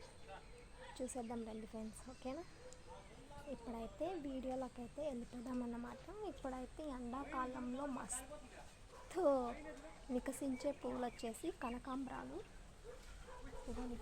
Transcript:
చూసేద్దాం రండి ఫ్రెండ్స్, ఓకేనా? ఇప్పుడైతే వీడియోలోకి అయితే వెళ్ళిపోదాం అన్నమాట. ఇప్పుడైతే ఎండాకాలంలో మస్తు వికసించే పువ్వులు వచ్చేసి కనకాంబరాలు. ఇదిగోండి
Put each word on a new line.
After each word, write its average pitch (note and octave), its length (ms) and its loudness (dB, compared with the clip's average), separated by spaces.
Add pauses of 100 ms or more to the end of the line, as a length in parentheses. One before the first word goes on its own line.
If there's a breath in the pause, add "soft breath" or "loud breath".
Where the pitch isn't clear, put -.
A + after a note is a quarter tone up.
(960)
చూసేద్దాం A#3+ 520 0
రండి A3 220 -4
ఫ్రెండ్స్, A3 300 -4 (100)
ఓకేనా? C4 320 -2 (1120)
ఇప్పుడైతే A3+ 500 0 (220)
వీడియోలోకి C4 560 0
అయితే A#3+ 260 -2
వెళ్ళిపోదాం B3 560 0
అన్నమాట. A#3+ 400 -2 (280)
ఇప్పుడైతే B3+ 500 -2 (160)
ఎండాకాలంలో B3+ 840 2 (120)
మస్తు - 1300 -2 (920)
వికసించే C4+ 560 4 (100)
పువ్వులు B3 280 2
వచ్చేసి A#3 400 0 (160)
కనకాంబరాలు. B3+ 760 0 (1300)
ఇదిగోండి B3 340 2